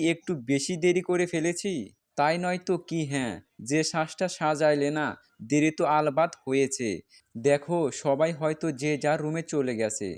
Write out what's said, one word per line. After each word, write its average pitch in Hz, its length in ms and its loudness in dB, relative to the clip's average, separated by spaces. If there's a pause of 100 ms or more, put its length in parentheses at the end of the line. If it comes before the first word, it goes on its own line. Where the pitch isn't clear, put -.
একটু 165 240 -2 (140)
বেশি 139 300 0
দেরি 175 260 2
করে 180 240 0
ফেলেছি?" 175 460 -2 (440)
"তাই 151 220 2
নয় 180 260 -2
তো 190 140 0
কি, 165 260 -6
হ্যাঁ, 135 300 -2 (260)
যে 139 240 0
শ্বাসটা 160 440 -2
সাজাইলে 151 600 2
না, 151 160 -2 (360)
দেরি 147 280 2
তো 170 160 0
আলবাত 151 540 2
হয়েছে। 131 480 0 (460)
দেখো, 143 440 2 (140)
সবাই 151 400 0
হয়তো 156 400 -2
যে 139 260 -2
যার 151 220 2
রুমে 156 220 -4
চলে 135 320 -2
গেছে।" 107 440 -2